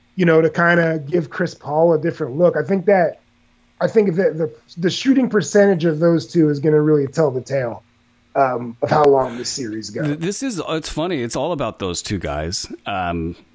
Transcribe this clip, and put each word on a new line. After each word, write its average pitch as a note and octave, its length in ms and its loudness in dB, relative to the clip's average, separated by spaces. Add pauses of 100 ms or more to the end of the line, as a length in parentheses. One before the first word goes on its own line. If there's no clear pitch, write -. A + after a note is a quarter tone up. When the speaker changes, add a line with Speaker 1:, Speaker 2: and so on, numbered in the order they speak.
(160)
Speaker 1:
you F#3+ 100 0
know, D#3+ 160 6
to D#3+ 80 4
kinda E3 560 2
give D#3+ 240 -2
Chris E3+ 240 -4
Paul D#3+ 400 2
a D#3 60 2
different D3 380 -6
look. E3+ 180 4
I D#3 80 -2
think F3+ 220 -2
that, F#3 340 2 (640)
I F3 60 2
think G3 280 2
that D#3+ 220 0
the, D#3+ 120 -2 (280)
the E3+ 120 0
shooting C4 400 2
percentage G3+ 540 2
of D#3+ 160 0
those E3 260 2
two D#3 240 2
is C#3+ 100 -2
gonna D3+ 220 4
really D3+ 260 2
tell D3+ 240 0
the B2+ 100 -6
tale, B2 420 -6 (520)
um, B2 460 -2
of C#3+ 80 -2
how D3+ 140 2
long C3 340 2
this B2 120 -8
series A2 400 -10
goes. C3 160 -6
Speaker 2:
Th-, D3 140 -4
this F3+ 220 -6
is, A#3+ 280 -6
it's D#3 200 -6
funny. D#3+ 320 -4
It's A#2 140 -6
all D3 160 -4
about C3 280 -6
those F2+ 220 -6
two G#2 160 -4
guys. E2 540 -6 (140)
Um, F2 500 -6 (200)